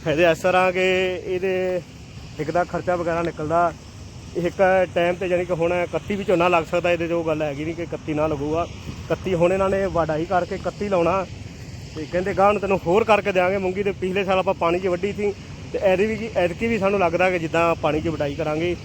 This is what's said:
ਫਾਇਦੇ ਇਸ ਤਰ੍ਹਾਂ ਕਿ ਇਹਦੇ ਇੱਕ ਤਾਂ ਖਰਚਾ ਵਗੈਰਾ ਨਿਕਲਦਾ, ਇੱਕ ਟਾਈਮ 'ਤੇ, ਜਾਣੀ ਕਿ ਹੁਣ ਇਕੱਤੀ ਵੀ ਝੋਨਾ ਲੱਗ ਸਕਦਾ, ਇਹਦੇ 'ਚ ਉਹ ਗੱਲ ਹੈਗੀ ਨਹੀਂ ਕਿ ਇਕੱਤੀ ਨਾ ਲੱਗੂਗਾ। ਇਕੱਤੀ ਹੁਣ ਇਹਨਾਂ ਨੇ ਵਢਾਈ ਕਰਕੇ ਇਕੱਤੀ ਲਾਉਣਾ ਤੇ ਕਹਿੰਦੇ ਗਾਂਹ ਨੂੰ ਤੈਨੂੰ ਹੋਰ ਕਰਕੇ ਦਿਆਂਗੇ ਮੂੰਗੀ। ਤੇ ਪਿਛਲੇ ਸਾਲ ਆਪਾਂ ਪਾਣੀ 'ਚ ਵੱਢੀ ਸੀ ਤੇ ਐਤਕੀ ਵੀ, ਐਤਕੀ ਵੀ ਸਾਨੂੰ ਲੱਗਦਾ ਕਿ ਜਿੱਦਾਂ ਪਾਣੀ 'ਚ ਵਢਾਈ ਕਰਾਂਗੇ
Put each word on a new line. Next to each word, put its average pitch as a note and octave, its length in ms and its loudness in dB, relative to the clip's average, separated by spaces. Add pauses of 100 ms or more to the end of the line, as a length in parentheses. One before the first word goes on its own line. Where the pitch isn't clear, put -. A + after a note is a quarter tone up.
ਫਾਇਦੇ E3 260 4
ਇਸ D#3+ 100 2
ਤਰ੍ਹਾਂ F#3 320 4
ਕਿ F#3 160 2 (280)
ਇਹਦੇ F#3 640 -2 (600)
ਇੱਕ D3 100 -4
ਤਾਂ F3 140 2
ਖਰਚਾ F3 320 -2
ਵਗੈਰਾ E3+ 260 -2
ਨਿਕਲਦਾ, D#3+ 500 0 (640)
ਇੱਕ E3+ 180 -2 (400)
ਟਾਈਮ F3 200 2
'ਤੇ, F#3 140 -4
ਜਾਣੀ F3+ 160 0
ਕਿ F3 100 -2
ਹੁਣ E3+ 200 0
ਇਕੱਤੀ F3 420 -2
ਵੀ F#3 80 -4
ਝੋਨਾ F3+ 240 4
ਲੱਗ E3+ 160 4
ਸਕਦਾ, F3 280 0
ਇਹਦੇ E3+ 160 0
'ਚ E3+ 40 -2
ਉਹ E3+ 120 0
ਗੱਲ D#3 180 0
ਹੈਗੀ D3 220 -4
ਨਹੀਂ E3 100 -4
ਕਿ E3+ 80 -8
ਇਕੱਤੀ D#3 320 -6
ਨਾ D3+ 120 2
ਲੱਗੂਗਾ। D#3 400 -2 (220)
ਇਕੱਤੀ - 460 -4
ਹੁਣ F3 180 4
ਇਹਨਾਂ F#3+ 180 2
ਨੇ F#3+ 180 2
ਵਢਾਈ D#3+ 360 0
ਕਰਕੇ F3+ 300 0
ਇਕੱਤੀ F#3 340 -6
ਲਾਉਣਾ F3 260 2 (800)
ਤੇ D#3 100 -8
ਕਹਿੰਦੇ F3+ 300 -2
ਗਾਂਹ G3 180 6
ਨੂੰ G3+ 80 0
ਤੈਨੂੰ F#3+ 260 2
ਹੋਰ G#3 180 4
ਕਰਕੇ G3+ 280 4
ਦਿਆਂਗੇ F#3 260 2
ਮੂੰਗੀ। F#3 240 -2
ਤੇ G3 100 0
ਪਿਛਲੇ F#3 320 -2
ਸਾਲ F#3+ 140 2
ਆਪਾਂ F#3 160 0
ਪਾਣੀ F3+ 240 2
'ਚ F#3+ 80 -2
ਵੱਢੀ F3+ 260 0
ਸੀ G#3 200 -2 (400)
ਤੇ E3 80 -4
ਐਤਕੀ F#3+ 260 4
ਵੀ, A3 300 -4
ਐਤਕੀ F3+ 300 0
ਵੀ A#3 120 0
ਸਾਨੂੰ G3 220 2
ਲੱਗਦਾ F3 300 4
ਕਿ F3+ 80 0
ਜਿੱਦਾਂ E3 380 2
ਪਾਣੀ D#3 240 0
'ਚ E3 80 -2
ਵਢਾਈ C#3+ 260 -2
ਕਰਾਂਗੇ D#3+ 400 -2 (100)